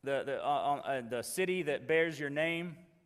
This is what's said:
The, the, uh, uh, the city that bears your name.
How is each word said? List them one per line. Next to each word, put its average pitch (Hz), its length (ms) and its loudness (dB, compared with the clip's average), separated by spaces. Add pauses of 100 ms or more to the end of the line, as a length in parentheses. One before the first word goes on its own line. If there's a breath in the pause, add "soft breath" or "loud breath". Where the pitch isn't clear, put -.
The, 135 220 0
the, 135 200 -2
uh, 143 400 2
uh, 135 240 0
the 117 120 -2
city 185 420 0
that 139 220 -2
bears 160 320 4
your 143 120 -4
name. 165 480 -2 (280)